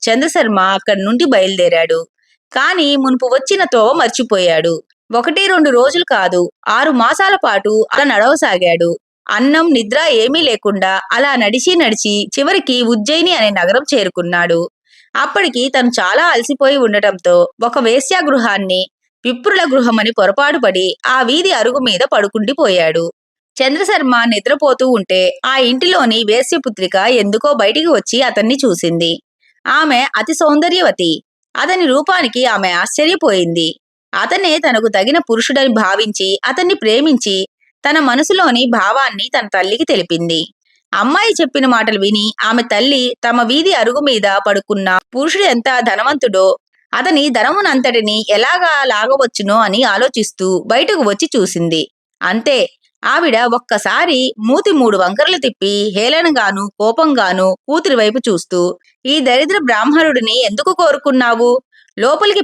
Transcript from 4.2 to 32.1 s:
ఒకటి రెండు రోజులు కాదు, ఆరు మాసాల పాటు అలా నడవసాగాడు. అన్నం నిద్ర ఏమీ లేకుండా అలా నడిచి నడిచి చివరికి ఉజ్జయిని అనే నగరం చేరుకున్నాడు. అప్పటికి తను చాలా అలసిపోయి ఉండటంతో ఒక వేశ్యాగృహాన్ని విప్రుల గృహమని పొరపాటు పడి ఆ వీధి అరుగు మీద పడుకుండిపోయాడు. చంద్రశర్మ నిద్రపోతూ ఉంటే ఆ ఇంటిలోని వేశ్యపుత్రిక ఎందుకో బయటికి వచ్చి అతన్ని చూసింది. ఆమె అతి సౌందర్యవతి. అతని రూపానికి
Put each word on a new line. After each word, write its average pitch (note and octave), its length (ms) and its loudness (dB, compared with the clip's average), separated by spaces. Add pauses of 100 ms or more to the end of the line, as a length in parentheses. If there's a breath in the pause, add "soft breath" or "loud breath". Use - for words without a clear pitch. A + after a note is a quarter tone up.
ఒకటి D#4+ 320 0
రెండు E4+ 240 2
రోజులు C#4 340 2
కాదు, F3+ 460 0 (180)
ఆరు C4+ 220 0
మాసాల D#4 540 2
పాటు G#3+ 480 0
అలా C4+ 120 2
నడవసాగాడు. F#3+ 960 2 (300)
అన్నం D4 440 2
నిద్ర A#3+ 360 0
ఏమీ C4 340 0
లేకుండా G3 580 0 (120)
అలా C4+ 240 0
నడిచి B3 400 0
నడిచి G#3 520 0 (100)
చివరికి C#4 440 0
ఉజ్జయిని C#4+ 520 0
అనే A3 160 0
నగరం G3 320 0 (120)
చేరుకున్నాడు. F3 760 -2 (460 soft breath)
అప్పటికి C4+ 640 -2
తను B3 100 2
చాలా A#3 380 0
అలసిపోయి C#4 500 0
ఉండటంతో G3+ 720 2 (160)
ఒక A#3+ 140 -2
వేశ్యాగృహాన్ని A#3 1080 0 (360)
విప్రుల D4 380 0
గృహమని A#3+ 480 0
పొరపాటు B3+ 480 0
పడి F#3 380 0 (100)
ఆ B3+ 160 2
వీధి D#4+ 300 0
అరుగు B3 260 0
మీద A#3 220 0 (120)
పడుకుండిపోయాడు. G3+ 1000 0 (500)
చంద్రశర్మ C#4+ 640 0
నిద్రపోతూ C4 600 0
ఉంటే F#3 580 0
ఆ C4 100 -2
ఇంటిలోని B3+ 720 0
వేశ్యపుత్రిక A3 680 -2
ఎందుకో A3+ 560 0
బయటికి B3 340 0
వచ్చి A#3+ 360 0
అతన్ని A3+ 320 0
చూసింది. E3+ 680 -2 (460)
ఆమె C4+ 400 2 (100)
అతి A3 180 -2
సౌందర్యవతి. D4+ 880 0 (340)
అతని F4 300 0
రూపానికి C#4 580 0